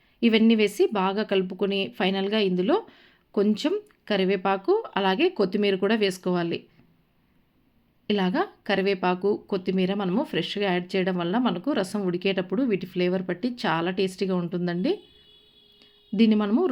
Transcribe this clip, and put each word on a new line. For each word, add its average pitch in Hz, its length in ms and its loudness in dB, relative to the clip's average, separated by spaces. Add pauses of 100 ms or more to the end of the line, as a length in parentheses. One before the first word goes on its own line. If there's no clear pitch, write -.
(280)
ఇవన్నీ 226 340 6
వేసి 208 220 2 (160)
బాగా 196 320 0
కలుపుకొని 196 480 0 (180)
ఫైనల్గా 196 420 0 (100)
ఇందులో 185 280 2 (600)
కొంచెం 214 360 2 (380)
కరివేపాకు, 196 640 0 (240)
అలాగే 196 260 2 (140)
కొత్తిమీర 202 440 2
కూడా 202 200 2
వేసుకోవాలి. 180 560 -2 (1500)
ఇలాగా 196 300 0 (260)
కరివేపాకు, 190 640 0 (200)
కొత్తిమీర 185 400 0 (100)
మనము 196 300 0
ఫ్రెష్‌గా 196 420 -2
యాడ్ 180 200 -2
చేయడం 185 280 0
వల్ల 170 140 -2 (120)
మనకు 180 320 -2
రసం 196 300 -4
ఉడికేటప్పుడు 190 520 -2 (100)
వీటి 185 220 -4
ఫ్లేవర్ 180 360 0
పట్టి 180 200 -4 (160)
చాలా 165 340 0
టేస్టీగా 190 440 -2
ఉంటుందండి. 175 500 -2 (1300)
దీన్ని 220 240 6
మనము 220 280 0